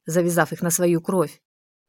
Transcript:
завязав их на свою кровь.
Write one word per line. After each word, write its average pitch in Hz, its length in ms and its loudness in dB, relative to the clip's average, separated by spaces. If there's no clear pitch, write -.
завязав 170 440 0
их 165 120 -8
на 170 80 0
свою 175 280 2
кровь. 170 420 -2